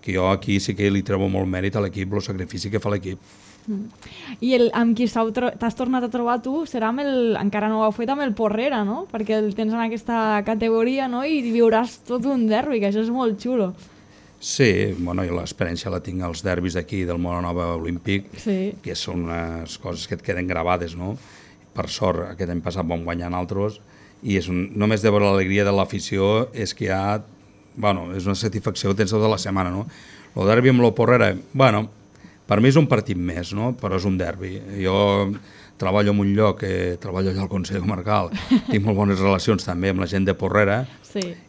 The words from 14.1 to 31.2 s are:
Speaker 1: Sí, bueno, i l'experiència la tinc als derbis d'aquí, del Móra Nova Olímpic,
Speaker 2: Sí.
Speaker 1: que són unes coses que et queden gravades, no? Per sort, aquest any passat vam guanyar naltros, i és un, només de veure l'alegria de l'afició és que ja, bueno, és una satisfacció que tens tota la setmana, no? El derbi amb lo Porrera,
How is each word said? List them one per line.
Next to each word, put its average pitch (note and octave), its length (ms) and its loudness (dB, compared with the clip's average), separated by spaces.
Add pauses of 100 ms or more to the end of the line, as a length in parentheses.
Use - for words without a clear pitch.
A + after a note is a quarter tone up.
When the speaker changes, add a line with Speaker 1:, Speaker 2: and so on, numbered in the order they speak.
Speaker 1:
Sí, G2+ 600 2
bueno, F2+ 260 -2
i F2 80 -4
l'experiència E2+ 560 -4
la F2+ 160 -4
tinc F#2 160 -6
als E2+ 240 -6
derbis F2+ 320 -2
d'aquí, F#2 320 -4
del F2 80 -2
Móra F2 240 -2
Nova F2 320 -2
Olímpic, F2 640 -4
Speaker 2:
Sí. G3 460 -4
Speaker 1:
que F2+ 120 -8
són F2 300 -6
unes E2 540 -8
coses F2 280 -10
que - 80 -6
et E2+ 60 -10
queden F2+ 260 -4
gravades, E2+ 480 -2
no? F#2 200 -6 (580)
Per - 160 -6
sort, F2+ 400 -2
aquest F2 240 -6
any F2 80 -4
passat F2 240 -4
vam E2+ 180 -4
guanyar E2+ 300 -6
naltros, F#2 480 -4 (420)
i G2 140 2
és E2 120 0
un, F2+ 280 -2
només G#2 240 2
de A2 80 4
veure G#2 160 4
l'alegria G2 400 2
de G2+ 80 2
l'afició G2 800 0
és G#2+ 200 -4
que G#2 140 -6
ja, G2 320 0 (560)
bueno, F#2 400 -2
és F#2 100 -4
una G2 100 0
satisfacció G2+ 580 -4
que G2+ 100 0
tens F#2 100 -2
tota A2 160 4
la G#2+ 80 2
setmana, F#2+ 360 -2
no? G2+ 100 -4 (540)
El F#2+ 100 2
derbi A#2+ 220 6
amb B2+ 120 6
lo A#2 140 6
Porrera, A2+ 380 4 (200)